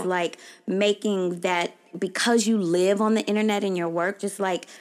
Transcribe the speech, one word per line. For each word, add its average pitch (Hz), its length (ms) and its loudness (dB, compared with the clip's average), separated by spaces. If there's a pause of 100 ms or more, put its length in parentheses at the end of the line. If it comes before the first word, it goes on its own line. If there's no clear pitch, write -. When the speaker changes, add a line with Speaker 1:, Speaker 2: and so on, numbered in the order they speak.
Speaker 1:
sure. - 20 -6
Speaker 2:
like, 175 320 -2 (300)
making 196 760 0
that, 175 320 -2 (240)
because 214 500 0
you 226 100 4
live 185 440 2
on 220 140 4
the 214 100 2
internet 208 380 0
in 190 120 0
your 170 140 -2
work, 170 300 -2
just, 196 200 -6
like, 185 280 -2 (140)